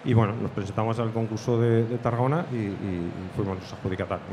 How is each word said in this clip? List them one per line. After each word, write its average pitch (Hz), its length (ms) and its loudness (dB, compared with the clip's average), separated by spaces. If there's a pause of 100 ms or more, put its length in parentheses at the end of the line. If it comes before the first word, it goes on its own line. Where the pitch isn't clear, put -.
Y 131 120 4
bueno, 107 260 6
nos 104 80 -2
presentamos 107 480 -2
al 113 140 0
concurso 113 480 0
de, 117 260 6
de 120 140 -2
Tarragona 123 520 2
y, 127 40 -2
y, 117 40 -2
y 92 760 -4
fuimos 95 240 -2
los - 140 -12
adjudicatarios, 92 600 -4